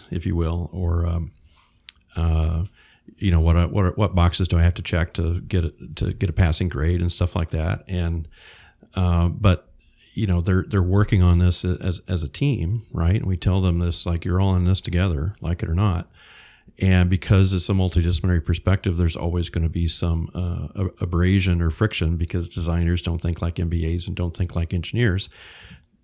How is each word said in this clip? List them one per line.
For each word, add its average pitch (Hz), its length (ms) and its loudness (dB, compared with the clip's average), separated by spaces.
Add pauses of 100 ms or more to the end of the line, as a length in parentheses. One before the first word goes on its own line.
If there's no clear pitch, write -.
(100)
if 87 140 -6
you 87 100 -2
will, 85 380 -2
or, 85 340 -2
um, 85 260 -4 (840)
uh, 80 480 0 (540)
you 98 120 0
know, 82 100 4
what, 82 300 4
what, 95 280 0
what 104 160 0
boxes 87 340 2
do - 100 2
I 85 40 4
have 87 120 4
to - 80 -10
check 82 320 -2
to 85 280 -2
get 85 240 -2
it, - 300 -12
to - 180 -2
get 92 160 -2
a - 20 -6
passing 85 360 2
grade 85 320 0
and 87 120 0
stuff - 240 -2
like 85 140 -2
that. 80 360 -2
And, 85 400 -4 (680)
uh, 87 340 2
but, 92 400 2 (460)
you 107 140 -2
know, 87 120 2
they're, 90 280 2
they're 98 140 0
working 95 400 4
on 87 180 6
this 90 240 2
as, 90 420 -2
as 87 160 -2
a 69 60 -6
team, 110 640 -2
right? 85 240 2
And - 100 -4
we 92 100 0
tell 95 240 0
them 87 200 2
this, 85 260 -4
like, 85 180 -2
"You're 90 160 0
all 95 140 2
in 90 100 2
this 92 160 2
together, 87 600 -2
like 85 200 -4
it - 80 -4
or 82 60 -2
not." 90 340 0 (720)
And 90 320 4
because 95 420 2
it's 90 160 -2
a 101 40 -2
multidisciplinary 90 720 0
perspective, 92 520 0
there's 85 200 0
always 87 340 -4
gonna 82 180 0
be 85 200 -2
some, 82 440 -2
uh, 87 520 -6
a-, - 180 -6
abrasion 90 580 2
or 82 100 2
friction 85 460 0
because 85 320 -4
designers 85 540 -2
don't 85 180 -4
think 87 220 -4
like 85 160 -4
M 87 100 -2
B 82 240 -2
As 87 140 -4
and 87 80 -6
don't 87 220 -4
think 90 180 -4
like 85 180 -4
engineers. 95 560 -2 (760)